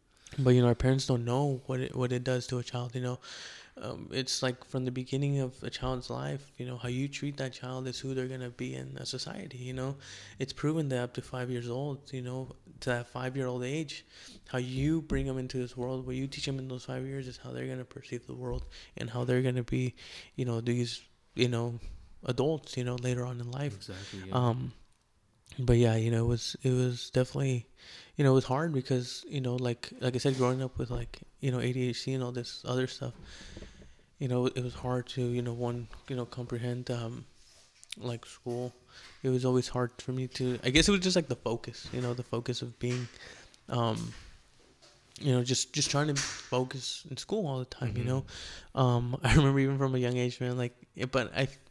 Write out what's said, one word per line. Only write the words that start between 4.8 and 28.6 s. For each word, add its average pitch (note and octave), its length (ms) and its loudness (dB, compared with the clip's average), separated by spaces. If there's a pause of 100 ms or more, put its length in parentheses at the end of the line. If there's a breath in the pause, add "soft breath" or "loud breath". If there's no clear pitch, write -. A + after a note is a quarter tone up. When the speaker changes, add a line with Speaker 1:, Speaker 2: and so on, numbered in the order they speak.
Speaker 1:
the B2+ 80 0
beginning C3+ 480 0
of B2+ 240 -2
a - 60 -6
child's B2+ 400 -4
life, C3+ 480 -6
you B2+ 80 -6
know, B2 120 -8
how B2 120 -6
you B2+ 180 0
treat C#3 300 -6
that C3+ 160 -4
child B2+ 340 -6
is B2 100 -6
who C3+ 160 -6
they're B2+ 140 -2
gonna B2+ 220 -8
be B2+ 260 -6
in C3 220 -8
a - 80 -10
society, B2+ 520 -8
you B2 160 -8
know. C3 220 -2 (420 loud breath)
It's C3+ 140 -4
proven D3+ 380 0
that B2+ 120 2
up B2 120 -4
to - 80 -4
five B2+ 280 -6
years A#2+ 200 -4
old, C#3 420 -4
you C3 100 -6
know, B2+ 340 -6 (260)
to - 80 0
that A#2+ 180 0
five-year-old B2+ 560 -2
age, C#3+ 420 -4 (440 loud breath)
how - 80 -2
you C3+ 440 2
bring C3+ 280 2
'em C3 80 -2
into B2+ 200 -4
this B2 200 -4
world, B2+ 280 -2
what B2+ 120 -4
you C3+ 100 -2
teach C#3 220 -6
'em C3+ 100 -2
in C3 80 -6
those B2+ 180 -6
five B2+ 200 -4
years C3+ 220 -6
is B2+ 100 -12
how B2+ 160 -12
they're B2+ 140 -4
gonna B2+ 180 -6
perceive - 420 -10
the C3 80 -10
world B2 300 -4 (320 loud breath)
and A#2+ 120 -6
how A#2+ 140 -2
they're B2+ 180 4
gonna B2+ 220 2
be, B2+ 320 0 (400 loud breath)
you C3+ 80 -2
know, A#2 160 0
these, A#2+ 420 0 (340)
you B2 120 4
know, A#2+ 320 -2 (460 loud breath)
adults, C#3+ 500 0
you B2 80 -2
know, B2 120 -2
later B2 300 0
on B2 140 -6
in A#2+ 100 -6
life. C3+ 260 -4
Speaker 2:
Exactly, F#2+ 520 -10
yeah. F#2+ 80 -2
Speaker 1:
Um, B2 380 4 (840)
but B2 200 8
yeah, A#2 180 8
you A2+ 160 2
know, A2+ 140 4
it - 20 4
was, A#2+ 360 0
it C3 80 4
was B2+ 400 2
definitely, B2+ 540 2 (520 loud breath)
you D3 80 6
know, C3+ 60 10
it C3 40 10
was C3 100 6
hard D3+ 280 2